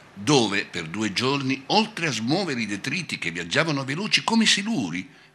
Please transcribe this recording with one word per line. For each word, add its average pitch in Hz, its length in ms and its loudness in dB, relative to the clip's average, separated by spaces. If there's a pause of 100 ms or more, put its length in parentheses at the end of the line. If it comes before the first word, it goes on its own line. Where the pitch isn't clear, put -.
(140)
dove 104 520 2
per 87 220 -8
due 101 260 -4
giorni, 131 540 -2
oltre 190 400 2
a 151 40 0
smuovere 127 500 -2
i 110 60 -4
detriti 127 500 -6
che 85 140 -4
viaggiavano 135 540 0
veloci 160 400 0
come 220 200 4
siluri, 135 640 0 (260)